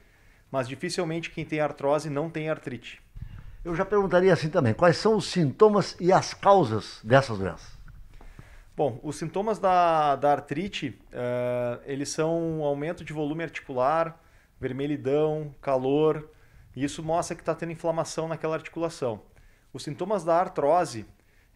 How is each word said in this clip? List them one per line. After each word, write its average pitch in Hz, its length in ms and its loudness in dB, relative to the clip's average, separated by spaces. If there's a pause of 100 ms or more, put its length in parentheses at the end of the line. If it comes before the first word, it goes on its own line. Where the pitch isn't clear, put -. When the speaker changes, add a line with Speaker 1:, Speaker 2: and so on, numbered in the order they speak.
(520)
Speaker 1:
mas 131 160 -2
dificilmente 165 640 -6
quem 156 160 -8
tem 156 140 -4
artrose 147 500 -2
não 143 180 -4
tem 156 220 -6
artrite. 131 520 -10 (640)
Speaker 2:
Eu 170 100 -4
já 185 120 -2
perguntaria 190 480 6
assim 156 160 -2
também, 131 240 4
quais 175 240 4
são 220 180 4
os 185 100 0
sintomas 185 720 4
e 180 140 4
as 156 220 4
causas 143 680 4
dessas 117 360 4
doenças? 92 380 -6 (1000)
Speaker 1:
Bom, 127 260 -2
os 151 140 -8
sintomas 196 420 -4
da, 170 560 4
da 139 160 2
artrite, 143 720 -4 (100)
eh, 123 760 -4
eles 139 240 -6
são 165 500 -2
um 151 40 -4
aumento 147 380 -4
de 151 120 -10
volume 156 280 -4
articular, 156 760 -2 (400)
vermelhidão, 143 1000 -2
calor, 147 680 2 (440)
e 127 100 -4
isso 156 180 -6
mostra 160 340 -2
que - 60 -20
tá 165 120 -2
tendo 165 180 -8
inflamação 160 560 -4
naquela 160 260 -4
articulação. 156 640 -6 (540)
Os 127 80 -12
sintomas 175 420 -4
da 165 160 4
artrose, 151 640 0 (520)